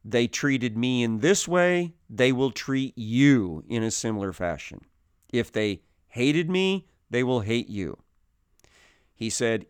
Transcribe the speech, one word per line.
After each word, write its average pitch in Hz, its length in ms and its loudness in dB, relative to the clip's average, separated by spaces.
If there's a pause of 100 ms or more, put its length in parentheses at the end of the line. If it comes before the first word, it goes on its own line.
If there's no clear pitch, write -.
they 120 240 2
treated 123 480 -2
me 123 260 0
in 113 160 -2
this 175 300 2
way, 175 460 0 (140)
they 123 220 2
will 127 220 0
treat 135 440 -4
you 113 680 4
in 113 160 -2
a 110 80 0
similar 104 420 -4
fashion. - 520 -8 (480)
If 120 180 0
they 107 320 -2 (260)
hated 147 420 0
me, 190 360 0 (240)
they 123 140 0
will 123 160 0
hate 113 280 -2
you." 98 300 -8 (1160)
He 110 160 -6
said, 113 400 -2